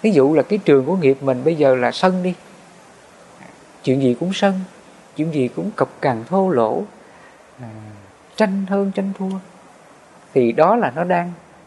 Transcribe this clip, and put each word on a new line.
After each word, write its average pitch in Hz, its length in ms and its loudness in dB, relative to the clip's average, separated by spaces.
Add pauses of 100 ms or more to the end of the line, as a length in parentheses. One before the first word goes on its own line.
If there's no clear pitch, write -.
Ví 220 80 2
dụ 147 240 4
là 151 80 4
cái 208 160 -2
trường 139 260 4
của 175 120 -2
nghiệp 139 240 2
mình 131 240 -2
bây 165 100 0
giờ 143 200 4
là 123 180 0
sân 185 300 0
đi. 180 120 -2 (1500)
Chuyện 135 180 0
gì 123 180 2
cũng 180 140 -2
sân, 190 260 0 (560)
chuyện 156 180 -4
gì 131 140 0
cũng 180 280 -6
cộc - 120 -2 (120)
cằn 117 240 -2
thô 190 260 0
lỗ, 123 320 0 (800)
à, 120 80 -14 (680)
tranh 196 320 0
hơn 196 260 -2
tranh 196 240 -4
thua. 190 120 -6 (1040)
Thì 120 180 4
đó 170 240 4
là 160 200 -2
nó 170 80 -2
đang 175 280 -2 (340)